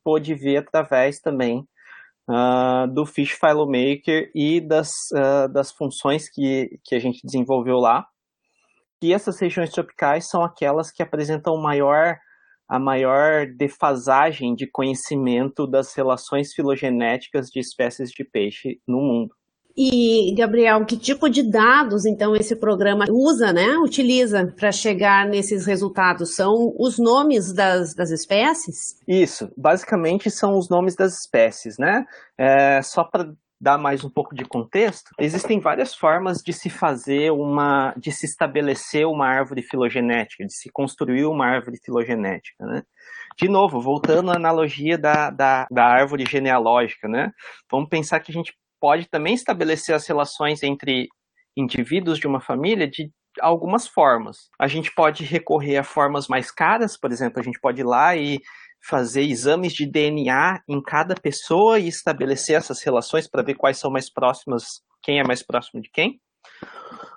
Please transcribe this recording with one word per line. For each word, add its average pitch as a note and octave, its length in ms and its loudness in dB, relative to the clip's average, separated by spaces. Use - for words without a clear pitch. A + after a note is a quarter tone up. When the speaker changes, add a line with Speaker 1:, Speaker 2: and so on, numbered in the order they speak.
Speaker 1:
pôde D#3 320 0
ver C#3 220 0
através C#3+ 640 0
também, B2+ 440 -2
ah, B2+ 640 2
do D3 140 -2
Fish C#3+ 320 -4
Filomaker D3 960 0
e D#3 260 0
das, D#3 300 0
ah, C#3 320 2
das C3+ 240 -2
funções C#3+ 580 -4
que, C3+ 540 -4
que - 140 -4
a - 20 2
gente B2 260 -4
desenvolveu B2+ 520 -2
lá. B2 280 2
E E3+ 120 2
essas G3 260 -2
regiões F3 320 -2
tropicais D#3 580 -2
são F3 140 0
aquelas D#3 480 -2
que - 140 -6
apresentam D#3 520 -4
maior, D3+ 600 2
a B2+ 120 -2
maior C3+ 680 2
defasagem C#3 1080 0
de B2 120 -8
conhecimento C3+ 1000 -2
das C3+ 280 0
relações C#3 600 -2
filogenéticas B2+ 920 -2
de C3 120 -8
espécies B2 500 -4
de - 140 -12
peixe G#2 640 -6
no B2+ 140 0
mundo. A#2 320 -2
Speaker 2:
E, A#3 600 2
Gabriel, A3 500 4
que A#3 100 -2
tipo C#4 320 0
de C4 140 2
dados, A3 640 4
então, G#3+ 280 2
esse G#3+ 200 0
programa G3+ 560 2
usa, A#3 420 4
né, G3 240 4
utiliza B3 720 2
pra G#3 140 0
chegar G3 560 2
nesses G3+ 400 -2
resultados? F#3 720 0
São A3 420 2
os A#3+ 180 0
nomes A#3 560 4
das, F3+ 400 2
das E3+ 180 -4
espécies? G#3 960 -2
Speaker 1:
Isso, - 500 0
basicamente F3 760 0
são G3 260 0
os F3+ 140 0
nomes F3+ 240 2
das F#3+ 240 0
espécies, A2+ 580 0
né? G3+ 300 0
É, C3+ 440 6
só - 200 -2
pra E3+ 260 -2
dar C#3 160 4
mais C#3 280 -2
um C#3 60 -10
pouco - 220 -4
de B2+ 120 -10
contexto, F3 720 -2
existem F3+ 400 0
várias F#3+ 340 -2
formas F3 460 0
de - 140 -8
se F3 180 -8
fazer C#3+ 640 0
uma, C#3+ 640 0
de C3+ 160 -8
se - 140 -8
estabelecer D3 840 -2
uma D3 180 0
árvore C3 360 -2
filogenética, A#2+ 840 -2
de G2 100 -10
se - 160 -16
construir C3+ 540 -2
uma D3+ 220 0
árvore B2 360 -2
filogenética, A2+ 800 -4
né? A#2+ 200 -8
De F#3 120 0
novo, F#3+ 320 2
voltando D#3 500 0
à F3 60 0
analogia D#3+ 600 0
da, D3+ 340 2
da, C3+ 380 2
da B2 160 4
árvore C3+ 400 4
genealógica, B2 840 0
né? C3 240 -2
Vamos D3+ 200 -2
pensar D#3+ 320 -2
que - 100 -16
a D#3 40 -10
gente E3 180 -8
pode D#3 300 2
também D#3+ 240 -2
estabelecer E3 640 -2
as D3+ 120 -2
relações D3+ 560 -2
entre C#3 460 -4
indivíduos D3+ 640 -2
de - 80 -6
uma C#3 120 -2
família D#3 480 -2
de D3 240 -8
algumas E3+ 460 0
formas. B2 720 0
A C#3 80 0
gente D3 280 -4
pode D#3 300 2
recorrer D3 540 -2
a C#3 60 -2
formas C#3+ 440 -2
mais B2+ 220 -2
caras, G#3 440 0
por - 160 -6
exemplo, A#2+ 300 -4
a - 20 -4
gente A#2+ 160 -8
pode B2+ 220 -2
ir C3 40 -4
lá B2+ 300 4
e C#3+ 280 -4
fazer B2+ 360 -2
exames E3 500 0
de D3 140 -4
D D3 240 0
N D3+ 180 -2
A D3+ 400 2
em C#3+ 140 -4
cada D#3+ 320 -2
pessoa F#3 680 2
e E3+ 80 -2
estabelecer C#3 680 -2
essas D#3 260 -4
relações C#3 440 -2
pra C#3 160 -4
ver C3 120 -4
quais C3+ 240 0
são C#3+ 120 -4
mais C3 220 -6
próximas, B2+ 680 -4
quem C#3+ 160 0
é C#3 60 2
mais B2 180 -2
próximo - 380 -6
de G#2+ 80 -14
quem. G#3 320 -4